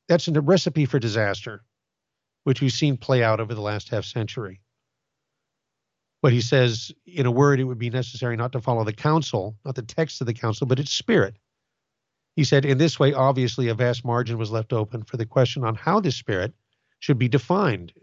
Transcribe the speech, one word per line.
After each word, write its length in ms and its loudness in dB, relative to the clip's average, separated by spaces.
that's 220 2
a 100 2
recipe 460 2
for 140 0
disaster, 680 -4
which 160 0
we've 100 2
seen 280 0
play 260 2
out 160 2
over 140 -6
the 80 -6
last 260 -4
half 160 -4
century. 560 -8
But 140 4
he 80 2
says, 500 2
in 180 -4
a 60 2
word, 280 4
it 60 0
would 140 -6
be 100 -6
necessary 480 -4
not 160 -4
to 80 -4
follow 240 0
the 80 -2
council, 720 -2
not 120 -8
the 60 -8
text 380 -6
of 60 -4
the 80 -4
council, 320 -2
but 120 2
its 140 -6
spirit. 440 2
He 60 4
said, 200 4
"In 140 2
this 220 2
way, 140 4
obviously, 520 2
a 80 0
vast 300 0
margin 340 -2
was 140 -4
left 200 -4
open 300 -4
for 140 -12
the 100 -4
question 380 2
on 100 0
how 240 0
this 160 0
spirit 400 -4
should 180 0
be 100 2
defined, 640 0